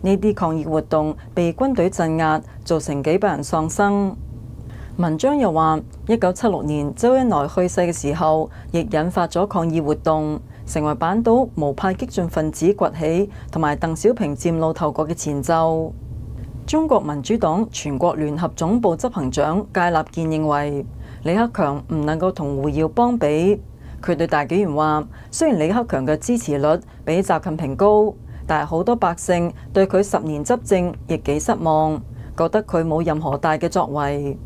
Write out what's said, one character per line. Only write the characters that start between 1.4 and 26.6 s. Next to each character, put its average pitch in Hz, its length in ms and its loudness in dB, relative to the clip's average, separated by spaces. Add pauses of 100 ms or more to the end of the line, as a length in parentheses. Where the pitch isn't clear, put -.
軍 269 200 0
隊 185 160 2
鎮 160 280 0
壓， 156 240 2 (240)
造 165 120 2
成 147 240 -2
幾 156 180 2
百 202 100 2
人 147 140 -2
喪 160 260 -2
生。 202 460 2 (840)
文 160 200 0
章 277 200 2
又 208 160 2
話， 160 260 4 (280)
一 220 100 4
九 180 160 2
七 - 140 -4
六 180 160 0
年 147 300 -2
周 240 200 4
恩 262 160 4
來 147 180 2
去 180 220 2
世 180 120 0
嘅 175 120 2
時 147 200 -2
候， 160 380 2 (200)
亦 165 100 0 (100)
引 160 180 0
發 175 180 0
咗 175 200 0
抗 170 200 0
議 160 140 0
活 151 140 0
動， 151 460 0 (240)
成 151 180 -2
為 151 120 0
板 175 280 0
倒 233 320 4
毛 147 160 0
派 185 220 0
激 247 120 -6
進 180 220 -2
分 156 240 -2
子 160 220 0
崛 202 260 2
起 170 300 2 (200)
同 165 120 -2
埋 147 160 2
鄧 165 180 -2
小 214 180 2
平 170 220 -2
嶄 165 240 -2
露 160 140 0
頭 156 180 -2
角 156 140 -2
嘅 160 80 -4
前 147 280 -4
奏。 160 520 2 (720)
中 320 200 2
國 - 140 4
民 147 220 -4
主 220 120 0
黨 196 360 2
全 143 260 -6
國 170 160 2
聯 151 240 -2
合 170 180 -2
總 196 240 0
部 190 160 2
執 - 140 -4
行 131 220 -4
長 156 420 0
芥 175 160 2
立 170 80 2 (140)
健 160 160 -2
認 156 180 0
為， 147 400 -2 (380)
李 165 120 0
克 233 160 2
強 143 360 -2
唔 151 180 -2
能 156 140 0
夠 185 120 0
同 143 260 -4
胡 139 120 0
耀 151 200 0
邦 240 280 2
比。 165 420 2 (440)
佢 170 120 0
對 160 120 0
大 147 180 2
紀 151 120 0
元 196 140 2
話， 151 360 0 (240)
雖 320 180 2
然 208 100 2
李 156 100 2
克 233 200 2
強 135 160 -2
嘅 151 140 2
支 240 180 0
持 147 220 0
率 151 200 4 (240)